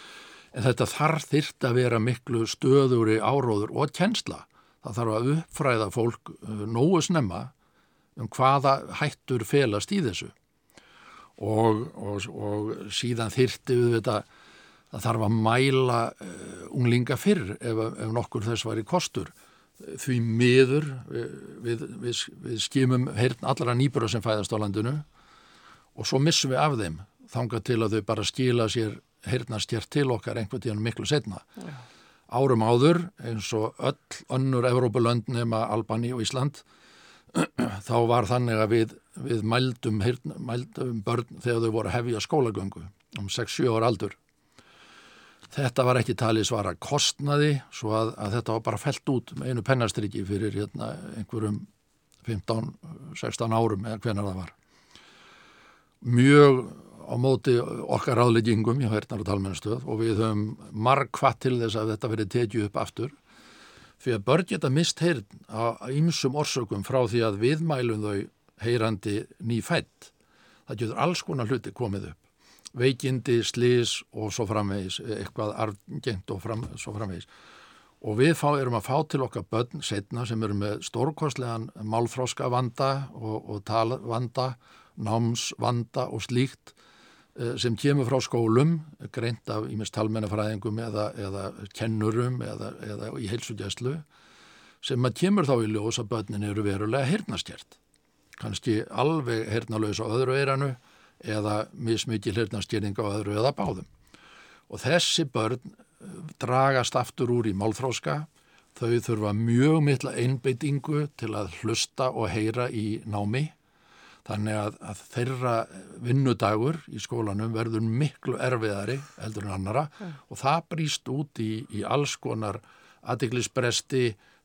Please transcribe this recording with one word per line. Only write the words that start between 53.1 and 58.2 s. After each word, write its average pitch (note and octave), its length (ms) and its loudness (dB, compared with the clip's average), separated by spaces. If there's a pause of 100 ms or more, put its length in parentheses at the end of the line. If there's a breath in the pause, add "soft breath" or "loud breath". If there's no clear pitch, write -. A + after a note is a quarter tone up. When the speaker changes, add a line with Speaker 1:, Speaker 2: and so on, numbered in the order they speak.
Speaker 1:
sextán A#2 400 -2
árum A2+ 340 4
eða A2 140 -6
hvenær G2+ 300 -2
það F#2 100 -4
var. E2+ 120 -10 (1500 loud breath)
Mjög C3 600 10 (380)
á - 140 -8
móti B2+ 440 4
okkar - 580 0
ráðleggingum A#2 640 4